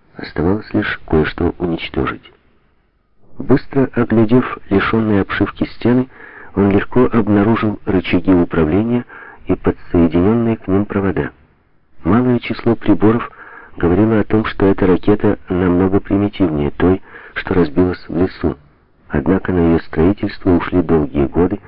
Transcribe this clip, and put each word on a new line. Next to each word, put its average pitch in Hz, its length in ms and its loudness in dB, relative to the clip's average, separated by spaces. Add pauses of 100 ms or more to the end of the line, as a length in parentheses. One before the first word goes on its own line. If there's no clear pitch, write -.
(140)
Оставалось 95 580 -4
лишь - 340 -4
кое-что 80 520 0
уничтожить. 67 720 -6 (1040)
Быстро 135 580 0
оглядев 117 640 0 (120)
лишенные 104 520 0
обшивки - 420 -4
стены, 127 440 0 (480)
он 101 140 2
легко 101 340 2
обнаружил 107 800 0
рычаги 92 480 0
управления 90 720 0 (420)
и 92 80 0
подсоединенные 95 1040 0
к - 100 -14
ним 98 200 0
провода. 92 440 -2 (720)
Малое 120 360 2
число - 360 -2
приборов 104 560 0 (460)
говорило 104 440 2
о 101 40 0
том, 107 220 0
что - 180 -2
эта 98 220 2
ракета 101 520 2 (120)
намного 92 500 2
примитивнее 104 720 0
той, 92 320 0 (320)
что - 200 -2
разбилась 90 540 0
в - 80 -6
лесу. 82 400 -2 (520)
Однако 90 440 -2
на 85 160 2
ее 82 120 4
строительство 95 720 -2
ушли 87 300 0
долгие 73 460 0
годы 90 420 -2